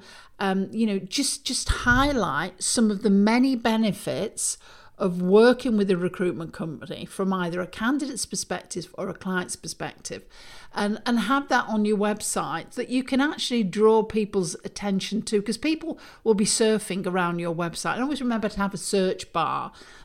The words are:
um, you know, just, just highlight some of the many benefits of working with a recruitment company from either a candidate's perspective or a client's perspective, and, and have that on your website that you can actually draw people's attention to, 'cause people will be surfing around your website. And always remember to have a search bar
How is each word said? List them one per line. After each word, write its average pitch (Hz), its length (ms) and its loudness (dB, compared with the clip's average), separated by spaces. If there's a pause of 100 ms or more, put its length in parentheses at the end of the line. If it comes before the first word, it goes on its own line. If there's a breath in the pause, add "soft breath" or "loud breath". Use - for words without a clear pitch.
(380 loud breath)
um, 190 320 0
you 220 160 0
know, 196 140 0
just, - 440 -4
just - 240 -4
highlight 240 920 2
some 220 300 2
of 196 100 -4
the 214 80 4
many 233 460 4
benefits 220 1000 -2 (400 loud breath)
of 180 260 -2
working 226 560 6
with 196 120 2
a 185 60 4
recruitment 175 560 -2
company - 540 -10
from 190 260 -2
either 180 300 -2
a 180 40 -4
candidate's 262 600 -2
perspective - 720 -8
or 185 100 -6
a 139 60 -8
client's 180 420 -6
perspective, - 640 -10 (520 loud breath)
and, 208 320 -2
and 240 140 2
have 277 280 0
that 247 200 2
on 214 180 2
your 214 100 4
website 202 760 -4
that - 180 -6
you 254 120 2
can 262 160 0
actually 262 460 0
draw 214 380 4
people's 202 600 -2
attention 202 600 -4
to, 208 180 0
'cause 214 160 -4
people 311 420 -4 (240 loud breath)
will 226 120 4
be 208 100 4
surfing 208 640 0
around 175 320 0
your 170 160 -2
website. 170 400 -4
And 220 80 -2
always 285 180 -2
remember 226 300 -2
to - 80 -8
have 196 160 -2
a - 20 -8
search 185 560 -2
bar 139 400 -2 (320 loud breath)